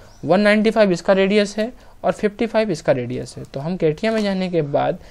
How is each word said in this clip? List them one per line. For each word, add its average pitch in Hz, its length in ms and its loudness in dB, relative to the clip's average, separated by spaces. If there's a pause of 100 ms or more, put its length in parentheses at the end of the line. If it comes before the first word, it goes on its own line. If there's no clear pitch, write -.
(260)
वन 165 140 4
नाइंटी 208 320 4
फ़ाइव 214 200 4
इसका 180 220 2
रेडियस 196 440 2
है 220 140 -4 (320)
और 185 80 0
फिफ्टी 208 360 -2
फ़ाइव 220 240 0
इसका 156 200 -2
रेडियस 127 460 -4
है। 131 60 -12
तो - 160 -10
हम 170 180 -6
कैटिया 165 340 0
में 220 120 0
जाने 190 260 -2
के 175 140 0
बाद 143 360 -2 (100)